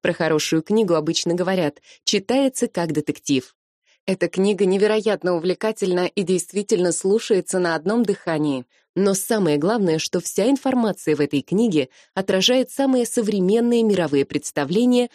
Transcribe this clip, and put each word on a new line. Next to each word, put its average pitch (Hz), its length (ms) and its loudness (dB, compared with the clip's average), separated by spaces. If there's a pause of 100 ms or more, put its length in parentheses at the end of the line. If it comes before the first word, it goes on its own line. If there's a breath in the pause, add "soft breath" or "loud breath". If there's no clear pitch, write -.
Про 170 120 -2
хорошую 160 480 0
книгу 202 320 0
обычно 160 420 -2
говорят: 180 460 -2 (220 soft breath)
«Читается 247 640 0
как 170 240 -4
детектив». 147 640 -4 (500)
Эта 185 220 -2
книга 190 380 0
невероятно 196 720 0
увлекательна 180 680 -2
и - 160 -4
действительно 180 720 0
слушается 190 680 0
на 170 160 0
одном 202 280 0
дыхании. 151 600 -2 (300)
Но 196 180 2
самое 190 440 0
главное, 175 420 0
что - 200 -4
вся 196 300 -2
информация 240 680 0
в 143 60 -2
этой 143 200 0
книге 180 480 0 (240 soft breath)
отражает 196 580 0
самые 262 340 2
современные 226 800 2
мировые 160 420 2
представления 233 880 0